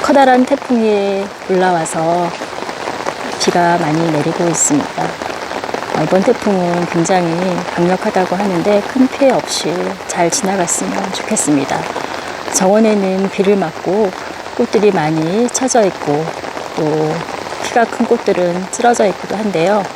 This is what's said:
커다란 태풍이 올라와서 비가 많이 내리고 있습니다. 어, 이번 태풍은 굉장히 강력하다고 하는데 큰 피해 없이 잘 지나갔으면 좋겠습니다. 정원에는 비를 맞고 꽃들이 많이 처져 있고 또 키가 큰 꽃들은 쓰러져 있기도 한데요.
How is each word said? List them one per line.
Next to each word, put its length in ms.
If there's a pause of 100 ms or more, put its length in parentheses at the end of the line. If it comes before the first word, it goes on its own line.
커다란 400
태풍이 800 (240)
올라와서 800 (1080)
비가 400
많이 320
내리고 360
있습니다. 560
어, 1000
이번 180
태풍은 720
굉장히 680 (160)
강력하다고 640
하는데 460
큰 260
피해 240
없이 420 (320)
잘 240
지나갔으면 840
좋겠습니다. 680 (720)
정원에는 760
비를 240
맞고 560 (440)
꽃들이 360
많이 580
처져 360
있고 380 (520)
또 360 (520)
키가 220
큰 200
꽃들은 640
쓰러져 380
있기도 280
한데요. 480 (120)